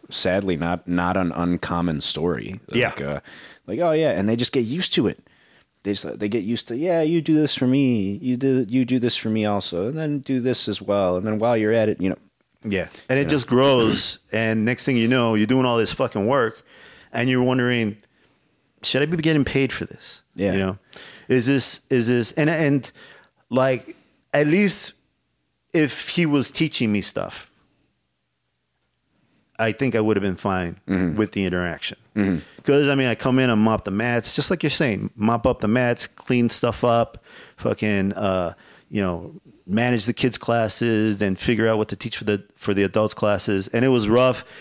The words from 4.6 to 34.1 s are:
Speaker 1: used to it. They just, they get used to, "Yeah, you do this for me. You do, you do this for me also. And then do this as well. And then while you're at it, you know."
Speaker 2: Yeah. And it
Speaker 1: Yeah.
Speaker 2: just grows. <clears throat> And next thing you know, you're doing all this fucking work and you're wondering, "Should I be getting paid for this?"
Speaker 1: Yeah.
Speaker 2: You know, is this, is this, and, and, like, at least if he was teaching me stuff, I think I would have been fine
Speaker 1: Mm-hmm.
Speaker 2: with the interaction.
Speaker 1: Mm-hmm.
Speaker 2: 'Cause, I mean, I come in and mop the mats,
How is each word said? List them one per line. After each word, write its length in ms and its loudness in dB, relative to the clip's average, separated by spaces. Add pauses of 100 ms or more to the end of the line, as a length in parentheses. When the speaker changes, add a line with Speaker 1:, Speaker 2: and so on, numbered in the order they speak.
Speaker 1:
used 300 -4
to 140 2
it. 100 -4 (680)
They 100 -2
just, 240 -8
they 100 -4
get 160 -2
used 240 -4
to, 80 -6
"Yeah, 260 0
you 180 2
do 140 0
this 220 2
for 100 0
me. 560 2
You 140 -2
do, 320 2
you 160 2
do 160 0
this 160 0
for 140 -4
me 160 0
also. 420 -2
And 100 -6
then 220 -4
do 200 -2
this 280 -2
as 140 -4
well. 340 0
And 100 -2
then 120 -2
while 180 2
you're 160 2
at 160 2
it, 120 -2
you 100 0
know." 80 -4 (460)
Speaker 2:
Yeah. 220 -2 (220)
And 100 2
it 40 2
Speaker 1:
Yeah. 60 -2
Speaker 2:
just 200 0
grows. 760 4
<clears throat> 80 -12
And 320 0
next 200 -2
thing 120 2
you 120 2
know, 260 2
you're 120 4
doing 200 4
all 100 2
this 160 0
fucking 340 -2
work 360 0 (500)
and 160 0
you're 140 2
wondering, 540 0 (880)
"Should 180 0
I 40 0
be 100 -4
getting 280 2
paid 280 0
for 140 -8
this?" 360 -18 (140)
Speaker 1:
Yeah. 160 0
Speaker 2:
You 80 0
know, 180 -2 (500)
is 180 2
this, 340 0 (100)
is 180 2
this, 240 2
and, 160 0
and, 440 0 (580)
like, 460 0 (360)
at 140 4
least 460 2 (840)
if 340 0
he 180 0
was 240 2
teaching 400 -2
me 120 2
stuff, 480 -6 (2000)
I 140 0
think 240 -2
I 40 4
would 160 2
have 60 2
been 140 -2
fine 400 -2 (120)
Speaker 1:
Mm-hmm. 280 0
Speaker 2:
with 160 0
the 120 -2
interaction. 540 -4 (180)
Speaker 1:
Mm-hmm. 220 0 (240)
Speaker 2:
'Cause, 260 4
I 60 2
mean, 140 2
I 60 0
come 240 2
in 120 4
and 100 4
mop 240 2
the 60 -6
mats, 440 -2